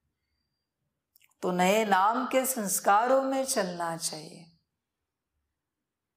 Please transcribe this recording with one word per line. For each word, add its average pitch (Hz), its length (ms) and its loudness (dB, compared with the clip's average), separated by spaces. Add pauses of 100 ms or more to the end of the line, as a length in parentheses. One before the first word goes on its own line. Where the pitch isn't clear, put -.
(1400)
तो 185 100 -2
नए 185 340 2
नाम 208 420 2
के 262 180 0
संस्कारों 226 760 2
में 269 240 -2
चलना 170 520 -4
चाहिए। - 600 -12 (1600)